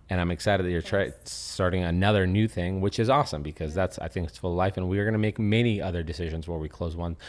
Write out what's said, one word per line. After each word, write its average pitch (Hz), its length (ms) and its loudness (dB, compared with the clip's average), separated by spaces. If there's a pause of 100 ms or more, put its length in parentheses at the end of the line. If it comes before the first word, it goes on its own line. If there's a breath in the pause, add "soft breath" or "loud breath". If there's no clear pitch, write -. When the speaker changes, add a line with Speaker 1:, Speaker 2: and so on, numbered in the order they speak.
(100)
Speaker 1:
and 92 100 2
I'm 87 100 2
excited 92 340 2
that 90 60 0
you're 85 120 0
try-, 98 280 0
Speaker 2:
Thanks. - 220 -16
Speaker 1:
starting 92 500 0
another 92 440 4
new 104 220 4
thing, 92 320 -2
which 101 180 0
is 113 120 2
awesome 131 320 2
because 76 300 -6
Speaker 2:
Yeah. 92 100 0
Speaker 1:
that's, - 160 -2
I - 100 -8
think 85 200 -4
it's - 100 -14
full 90 120 -4
of 87 60 -2
life, 92 200 2
and 92 120 -2
we 95 100 2
are 101 60 0
gonna 110 140 2
make 107 200 0
many 110 440 2
other 87 200 -2
decisions 82 460 -6
where 82 100 -4
we 78 100 -6
close 82 280 -6
one, 85 200 -4 (120)